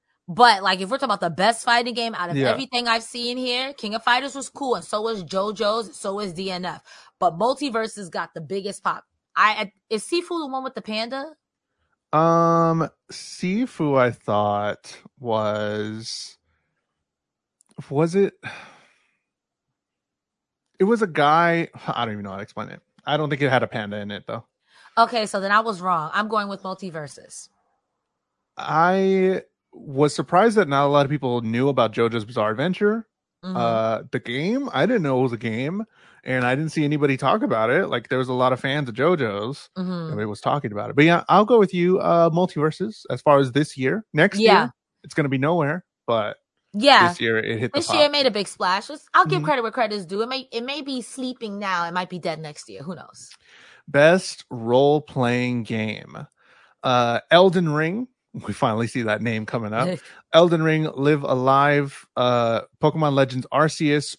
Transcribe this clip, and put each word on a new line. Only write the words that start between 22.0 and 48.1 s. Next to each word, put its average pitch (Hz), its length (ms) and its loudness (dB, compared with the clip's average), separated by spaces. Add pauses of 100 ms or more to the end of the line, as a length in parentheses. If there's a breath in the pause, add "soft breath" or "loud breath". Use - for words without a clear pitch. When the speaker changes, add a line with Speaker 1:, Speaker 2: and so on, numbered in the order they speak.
Speaker 2:
don't 113 100 -4
even 104 100 -10
know 98 60 -12
how 95 60 -10
to 101 60 -10
explain - 280 -12
it. 92 100 -18 (240)
I 139 120 0
don't 151 140 -2
think 139 120 -4
it 135 80 2
had 127 120 4
a 110 60 -2
panda 107 300 -8
in 104 120 -10
it, 101 160 -12
though. 113 180 -10 (540 soft breath)
Speaker 1:
Okay, 226 280 2
so 196 140 -6
then 196 120 -2
I 214 80 4
was 220 200 -4
wrong. 170 320 -2
I'm 214 160 -2
going 208 200 -4
with 196 140 -10
Multiverses. 175 840 -12 (1080)
Speaker 2:
I 185 840 2 (300)
was 147 420 0
surprised 202 420 2
that 185 120 4
not 143 180 4
a - 20 2
lot 143 180 4
of 127 40 -4
people 131 300 -2
knew 117 280 0
about 123 240 2
JoJo's 117 320 0
Bizarre 110 260 -2
Adventure. 185 560 0 (380)
Speaker 1:
Mm-hmm. 185 120 -8
Speaker 2:
Uh, 113 540 0
the 127 100 -4
game, 190 520 -4
I 143 140 2
didn't 226 160 0
know 131 180 0
it - 20 2
was 127 100 0
a 117 60 -4
game, 131 460 -4 (400 soft breath)
and 127 200 -2
I 123 100 2
didn't 151 180 -2
see 156 120 0
anybody 143 320 0
talk 156 260 0
about 117 280 0
it. 170 180 2
Like, 117 200 -4
there 127 100 0
was 127 100 -2
a 131 60 -4
lot 127 180 2
of 123 80 -2
fans 139 280 -2
of 110 60 -10
JoJo's. 123 840 -2
Speaker 1:
Mm-hmm. 180 320 -6
Speaker 2:
Nobody 107 160 -4
was 104 140 -8
talking 131 320 -2
about 104 180 -6
it. - 60 -12
But 143 100 6
yeah, 170 220 4
I'll 196 180 6
go 240 120 6
with 196 140 4
you, 180 280 2
uh, 170 300 4
Multiverses 170 760 -2
as 123 140 -6
far 143 160 8
as 131 140 2
this 143 260 0
year. 151 340 -2
Next 196 260 2
Speaker 1:
Yeah. 202 260 6
Speaker 2:
year, 139 100 -8 (300)
it's 151 100 -20
gonna 147 160 0
be 135 80 0
nowhere, 156 460 0 (220)
but 107 300 -2 (380)
Speaker 1:
Yeah. 208 340 6
Speaker 2:
this 170 120 -4
year 113 180 2
it 110 200 -2
hit - 140 -4
the 285 80 -4
Speaker 1:
This - 120 -4
year 311 100 4
it - 20 6
Speaker 2:
pop. 294 80 2